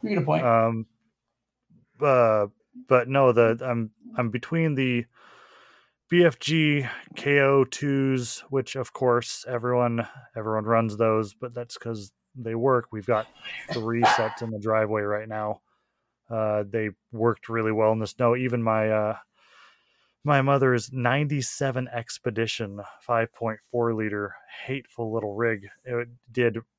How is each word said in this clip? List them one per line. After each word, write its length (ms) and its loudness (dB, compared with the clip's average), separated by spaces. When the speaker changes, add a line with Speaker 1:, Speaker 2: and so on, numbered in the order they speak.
Speaker 1:
You 80 -4
get 80 0
a 60 0
point. 200 0
Speaker 2:
Um, 420 2
uh, 460 4
but 200 4
no, 240 6
the, 300 6
I'm, 280 -2
I'm 140 -2
between 440 -2
the 300 0
B 160 6
F 140 4
G 480 2
K 240 2
O 240 6
twos, 760 -2
which 260 -4
of 160 -8
course 560 0
everyone, 580 0
everyone 280 -4
runs 320 2
those, 380 2
but 200 -14
that's 240 -12
'cause 340 -10
they 180 -8
work. 380 2
We've 140 -8
got 200 0
three 320 -2
sets 380 2
in 80 -8
the 100 -10
driveway 420 0
right 260 -4
now. 320 -6
Uh, 380 -2
they 220 -4
worked 360 0
really 240 0
well 200 4
in 60 0
the 80 -4
snow. 280 2
Even 280 -2
my, 280 0
uh, 260 0
my 180 4
mother's 500 2
ninety-seven 960 -2
Expedition 920 -6
five 320 -2
point 280 -8
four 240 0
liter 400 -4
hateful 460 -8
little 220 -4
rig, 320 -2
it 240 -6
did 260 2